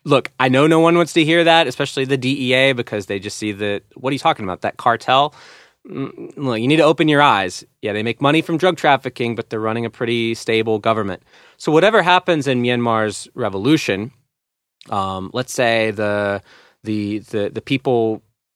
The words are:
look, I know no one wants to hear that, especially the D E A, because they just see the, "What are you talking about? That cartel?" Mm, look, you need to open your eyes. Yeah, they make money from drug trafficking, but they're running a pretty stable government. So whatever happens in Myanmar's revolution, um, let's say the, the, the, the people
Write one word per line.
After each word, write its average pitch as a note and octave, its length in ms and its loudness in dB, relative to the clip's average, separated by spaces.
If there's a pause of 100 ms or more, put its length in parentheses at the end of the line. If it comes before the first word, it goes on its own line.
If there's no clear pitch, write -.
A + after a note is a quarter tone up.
look, C#3 360 0
I C3 80 2
know C3+ 180 4
no D#3+ 140 4
one E3 160 4
wants F3 180 0
to E3 100 4
hear E3 200 2
that, E3 220 4
especially C3+ 380 -4
the C3+ 120 -2
D B2+ 340 -2
E B2+ 40 2
A, C3+ 180 4
because A2 340 -6
they G2+ 120 -4
just G2 200 -12
see G#2+ 140 -4
the, G2+ 300 -4 (120)
"What C3 160 -6
are C#3+ 40 -2
you C3 40 -4
talking A#2+ 260 0
about? F2+ 180 -6
That - 140 -4
cartel?" B2+ 580 0 (540)
Mm, - 480 -12
look, B2 240 -4
you A#2+ 60 -2
need D3+ 100 2
to D#3+ 60 4
open D#3+ 240 4
your D3 160 4
eyes. G2+ 420 2 (160)
Yeah, G#2 120 -4
they G#2+ 100 -4
make A#2 180 -4
money D3 220 2
from E3 160 -2
drug F3+ 180 0
trafficking, B2+ 580 0
but F#2+ 140 -8
they're A2 120 -6
running A2 260 -4
a A2+ 40 -8
pretty A#2 440 -2
stable A2+ 440 0
government. G#2 440 -2 (360)
So - 140 -4
whatever F#3+ 300 4
happens F3 440 0
in B2+ 160 0
Myanmar's A#2 720 -2
revolution, A2 760 -2 (800)
um, F#2+ 420 -4
let's B2 220 -6
say A2+ 360 0
the, G#2 520 -2 (420)
the, G#2 360 -6
the, G2+ 300 -6
the G#2+ 120 -10
people A#2+ 600 -2 (340)